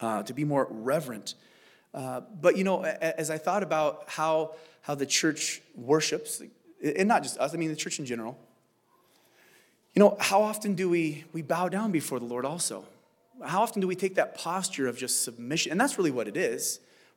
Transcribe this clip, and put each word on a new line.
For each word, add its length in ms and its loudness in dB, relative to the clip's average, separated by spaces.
uh, 240 -2
to 100 -10
be 100 -2
more 260 2
reverent. 640 -4
Uh, 260 -6
but, 160 6
you 80 2
know, 200 2
a-, 40 -2
a-, 320 -2
as 100 -2
I 80 -4
thought 240 0
about 460 0
how, 460 0
how 120 -4
the 120 -2
church 560 0
worships, 680 0
and 260 2
not 140 6
just 160 -6
us, 160 0
I 20 -4
mean 140 -2
the 60 -6
church 220 -6
in 60 -8
general, 340 -6
you 60 8
know, 200 10
how 220 4
often 320 0
do 160 0
we, 420 0
we 80 -6
bow 300 0
down 200 0
before 280 -2
the 80 -6
Lord 180 -4
also? 400 -4
How 200 0
often 180 -2
do 60 2
we 100 -2
take 200 -4
that 180 2
posture 540 -4
of 100 -6
just 240 -2
submission? 500 -4
And 80 2
that's 160 2
really 140 2
what 180 -2
it 80 -6
is. 440 -2